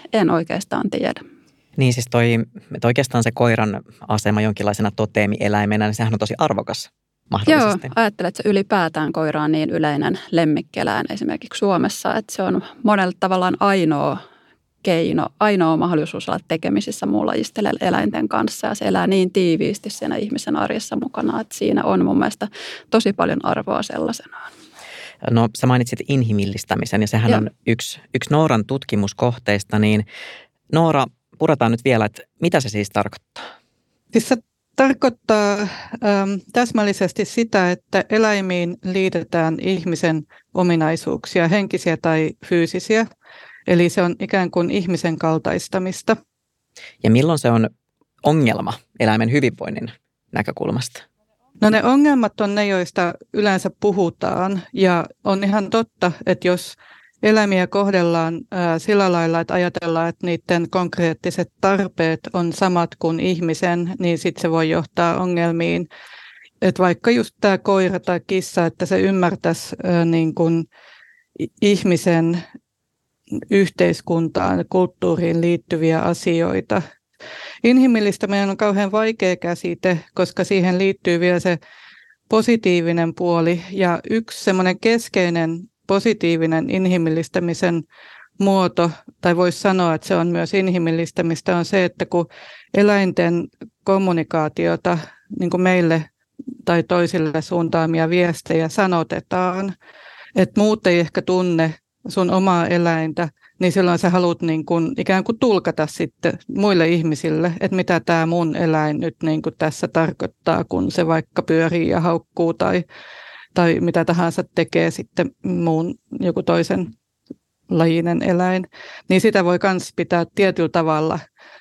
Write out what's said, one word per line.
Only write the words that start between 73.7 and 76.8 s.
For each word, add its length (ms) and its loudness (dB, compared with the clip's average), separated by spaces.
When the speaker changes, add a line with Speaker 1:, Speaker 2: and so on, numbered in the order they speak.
Speaker 3:
kulttuuriin 720 0
liittyviä 600 0
asioita. 800 -2